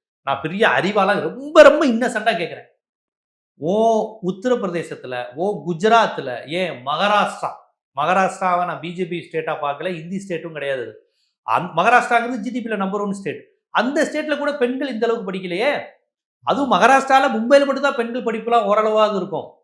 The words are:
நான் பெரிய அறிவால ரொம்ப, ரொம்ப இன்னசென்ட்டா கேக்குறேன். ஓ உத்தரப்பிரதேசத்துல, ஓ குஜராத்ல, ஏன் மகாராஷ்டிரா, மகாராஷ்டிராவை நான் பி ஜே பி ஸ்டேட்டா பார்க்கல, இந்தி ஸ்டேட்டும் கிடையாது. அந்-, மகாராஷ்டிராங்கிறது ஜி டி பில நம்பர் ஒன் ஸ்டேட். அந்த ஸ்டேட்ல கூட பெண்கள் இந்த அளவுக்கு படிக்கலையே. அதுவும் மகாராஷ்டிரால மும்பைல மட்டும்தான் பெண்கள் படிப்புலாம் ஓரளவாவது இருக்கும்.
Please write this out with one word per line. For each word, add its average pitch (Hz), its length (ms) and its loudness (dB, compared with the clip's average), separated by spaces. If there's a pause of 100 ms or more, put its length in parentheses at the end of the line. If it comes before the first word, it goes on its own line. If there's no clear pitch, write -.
(220)
நான் 139 200 -4
பெரிய 185 260 0
அறிவால 190 540 2
ரொம்ப, 294 400 2
ரொம்ப 294 260 8
இன்னசென்ட்டா 220 480 0
கேக்குறேன். 156 300 -8 (920)
ஓ 214 680 0
உத்தரப்பிரதேசத்துல, 170 1000 -4 (100)
ஓ 170 320 -4
குஜராத்ல, 165 800 2
ஏன் 151 380 -6
மகாராஷ்டிரா, 185 760 -2 (400)
மகாராஷ்டிராவை 180 640 0
நான் 156 140 -8
பி 170 140 -8
ஜே 180 120 -4
பி 165 260 -10
ஸ்டேட்டா 156 300 -4
பார்க்கல, 156 400 -6
இந்தி 180 260 -10
ஸ்டேட்டும் 165 240 -8
கிடையாது. 135 600 -8 (380)
அந்-, 156 240 -2
மகாராஷ்டிராங்கிறது 233 600 2
ஜி 208 120 -8
டி 233 120 -6
பில 220 140 -6
நம்பர் 196 260 -4
ஒன் 202 100 -4
ஸ்டேட். 156 300 -8 (280)
அந்த 269 360 0
ஸ்டேட்ல 302 320 -4
கூட 285 200 -4
பெண்கள் 262 300 -2
இந்த 226 200 -4
அளவுக்கு 196 240 -2
படிக்கலையே. 190 500 -2 (600)
அதுவும் 208 360 2
மகாராஷ்டிரால 269 520 6
மும்பைல 247 340 4
மட்டும்தான் 269 300 0
பெண்கள் 240 280 -4
படிப்புலாம் 226 400 0
ஓரளவாவது 214 520 2
இருக்கும். 160 360 -6 (120)